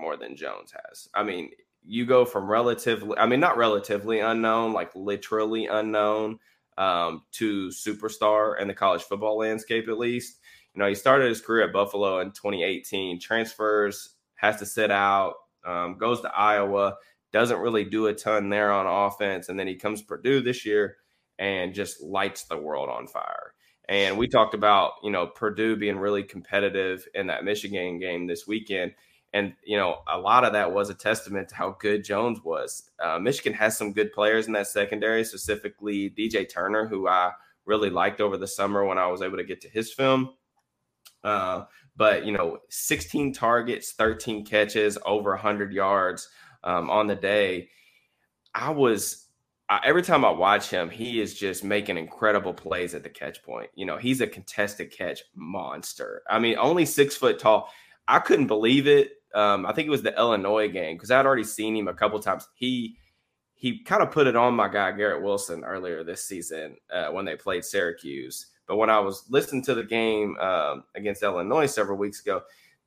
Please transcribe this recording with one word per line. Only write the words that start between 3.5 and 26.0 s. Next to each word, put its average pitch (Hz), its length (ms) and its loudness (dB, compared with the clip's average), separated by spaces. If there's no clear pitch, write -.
relatively 107 640 0
unknown, 113 520 2
like, 87 240 -4
literally 107 720 -2
unknown, 107 760 0
um, 87 460 0
to 101 360 -2
superstar 107 920 0
in 101 60 -2
the 95 80 -4
college 92 280 2
football 107 340 -2
landscape, 110 520 -2
at 110 100 -4
least. 120 420 -4
You 95 60 -4
know, 101 80 4
he 101 60 2
started 131 340 4
his 113 120 0
career 113 260 2
at - 60 -2
Buffalo 101 480 0
in 101 120 -6
twenty 98 320 -4
eighteen, 92 560 -4
transfers, 107 960 0
has 107 220 2
to 104 100 -10
sit 107 240 0
out, 98 440 2
um, 90 340 -6
goes 117 240 0
to - 140 -6
Iowa, 101 600 2
doesn't 113 280 2
really 110 240 0
do 107 240 0
a 104 60 0
ton 107 340 0
there 104 240 2
on 95 140 2
offense, 98 640 -2
and 95 80 -6
then 95 100 -4
he 92 80 -6
comes 104 240 -6
to - 60 -20
Purdue 123 340 0
this 123 260 -4
year 104 300 0
and 95 360 -4
just 98 280 -8
lights 95 420 -4
the 82 120 -8
world 73 320 -6
on 62 180 -8
fire. 50 460 -10
And 98 300 2
we 123 80 2
talked 110 260 4
about, 101 420 4
you 104 60 -2
know, 87 180 0
Purdue 110 480 -2
being 101 200 -2
really 98 280 -2